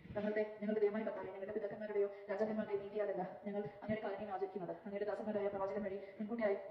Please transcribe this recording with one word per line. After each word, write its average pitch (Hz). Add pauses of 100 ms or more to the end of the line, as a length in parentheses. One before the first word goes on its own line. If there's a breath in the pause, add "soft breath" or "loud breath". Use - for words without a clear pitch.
(160)
തങ്ങളുടെ 214
ഞങ്ങളുടെ 214
ദൈവമായ 208
കർത്താവേ, 190
ഞങ്ങളുടെ 196
പിതാക്കന്മാരുടെയോ 208 (220 loud breath)
രാജാക്കന്മാരുടെയോ 214
നീതിയാലല്ല 202
ഞങ്ങൾ 202
അങ്ങയുടെ 214
കാരുണ്യം 202
ആചരിക്കുന്നത്. 175
അങ്ങയുടെ 202
ദാസന്മാരായ 208
പ്രവാചകൻ 196
വഴി 196
മുൻകൂട്ടിയായി 208 (140)